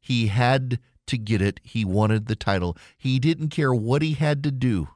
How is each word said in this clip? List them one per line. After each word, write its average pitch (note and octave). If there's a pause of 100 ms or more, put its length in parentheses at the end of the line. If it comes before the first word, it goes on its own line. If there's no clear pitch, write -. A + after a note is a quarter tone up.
he A#2
had B2 (260)
to C3
get G#2+
it. G2
He A2+
wanted G#2+
the A2+
title. F2+ (220)
He C3
didn't D#3
care C#3+
what B2
he D#3
had D3
to D3+
do. B2